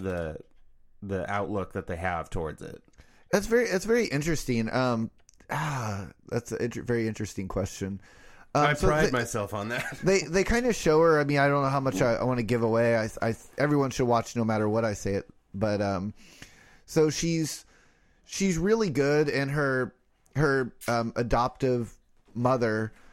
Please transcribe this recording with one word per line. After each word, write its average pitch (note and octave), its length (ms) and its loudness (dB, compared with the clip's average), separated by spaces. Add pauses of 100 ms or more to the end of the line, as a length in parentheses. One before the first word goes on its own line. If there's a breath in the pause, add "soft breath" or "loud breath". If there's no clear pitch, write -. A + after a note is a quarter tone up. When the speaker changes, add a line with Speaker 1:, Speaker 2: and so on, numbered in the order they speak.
Speaker 1:
the, E2+ 340 -4 (680)
the F#2+ 240 -4
outlook G2 420 -4
that G2 140 -8
they F2+ 100 -6
have E2+ 320 -4
towards D#2+ 320 -6
it? - 200 -16 (500 soft breath)
Speaker 2:
That's G3 160 0
very, A#3 220 2
that's F#3 160 -2
very A3+ 220 2
interesting. C3 680 -2
Um, A#2+ 380 0 (380)
ah, A#2 580 -6 (220)
that's - 220 -4
a A2 120 -4
inter-, A2+ 200 -4
very A2+ 240 0
interesting G#2 400 -6
question. G2 540 -6 (520 loud breath)
Um, D3 120 2
Speaker 1:
I D3 80 2
Speaker 2:
so - 140 0
Speaker 1:
pride D#3 200 4
Speaker 2:
they, A#2 40 -4
Speaker 1:
myself A#2 420 -2
on G#2+ 160 -6
that. - 300 -8
<laughs> - 40 -8
Speaker 2:
they, F#3 200 4
they F3+ 200 2
kinda A#3+ 300 2
show D#3+ 280 4
her. D#3+ 200 6
I - 20 2
mean, C#3+ 160 2
I C#3+ 80 6
don't C#3+ 160 2
know C3+ 60 0
how C#3 100 0
much C3+ 220 0
I, A#2+ 140 4
I - 80 -2
wanna B2 200 0
give A#2 200 0
away. A#2 340 4
I, A2 120 -2 (120)
I, A2 140 0 (220)
everyone C#3 340 2
should B2+ 160 0
watch A#2 280 0
no A#2 80 0
matter G#2+ 240 2
what A2+ 160 2
I G#2+ 100 -2
say G2 200 -4
it. G2 120 -4 (280)
But, G#2 280 0
um, G2 320 -2 (720 loud breath)
so D#3 240 2
she's, E3 560 -2 (600 soft breath)
she's F#3+ 320 -2
really G#3 320 2
good, C#3+ 400 2
and C#3 220 0
her, C3 440 -2 (400)
her, C3+ 380 2 (160)
um, A#2 260 0
adoptive A#2+ 760 0 (400)
mother A2+ 580 0 (220 soft breath)